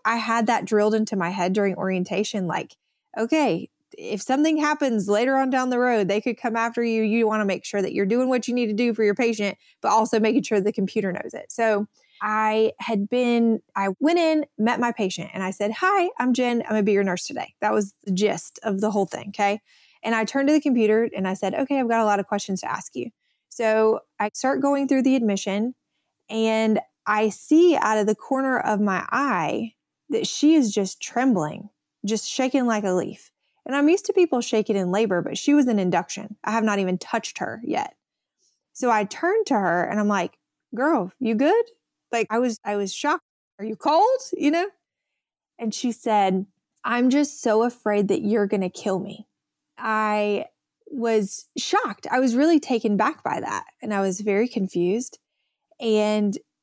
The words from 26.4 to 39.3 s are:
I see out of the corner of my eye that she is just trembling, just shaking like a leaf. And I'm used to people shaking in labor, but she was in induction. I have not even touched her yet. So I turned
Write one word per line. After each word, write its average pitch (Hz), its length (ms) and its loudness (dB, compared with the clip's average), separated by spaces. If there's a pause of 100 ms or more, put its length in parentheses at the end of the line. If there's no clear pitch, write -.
I 214 240 0
see 330 460 4
out 214 200 2
of 208 100 2
the 214 80 2
corner 262 440 -2
of 208 220 0
my 196 300 0
eye 226 640 -2 (380)
that 233 160 -2
she 302 280 4
is 247 200 4
just 196 260 -2
trembling, 208 720 0 (340)
just 208 240 -2
shaking 262 380 0
like 214 180 0
a 190 80 0
leaf. - 380 -4 (340)
And 262 120 -4
I'm 285 120 4
used 359 180 2
to 392 60 -4
people 330 280 2
shaking 214 360 0
in 185 140 0
labor, 196 320 2
but - 160 -6
she 285 160 2
was 285 140 6
in 220 100 2
induction. 180 640 -2
I - 80 -4
have 220 140 0
not 208 160 0
even 185 180 0
touched - 400 -6
her - 260 -8
yet. - 300 -4 (800)
So 247 180 -2
I 214 140 2
turned 381 420 -2